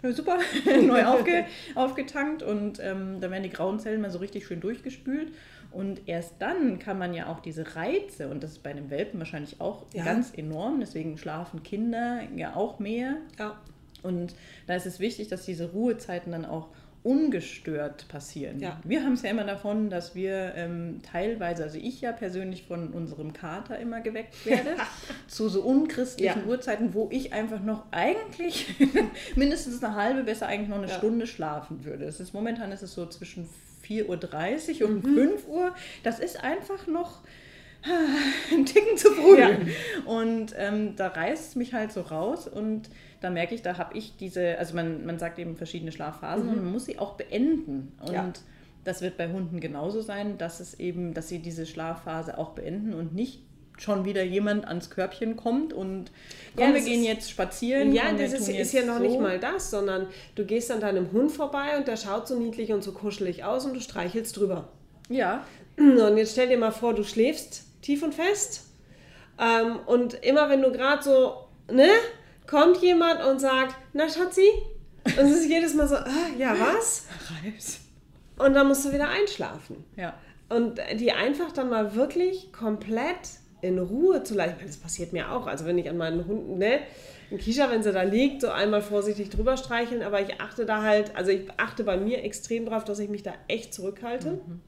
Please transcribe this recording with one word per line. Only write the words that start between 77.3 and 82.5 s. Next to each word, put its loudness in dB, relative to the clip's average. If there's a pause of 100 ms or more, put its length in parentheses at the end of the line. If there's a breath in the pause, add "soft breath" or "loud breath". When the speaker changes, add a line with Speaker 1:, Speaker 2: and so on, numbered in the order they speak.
Speaker 1:
Reis. -10 (560)
Speaker 2:
Und 6
dann 8
musst 4
du 0
wieder 2
einschlafen. -4 (140)
Speaker 1:
Ja. -8 (380 loud breath)
Speaker 2:
Und 2 (200)
die 2
einfach 0
dann -2
mal 0
wirklich 0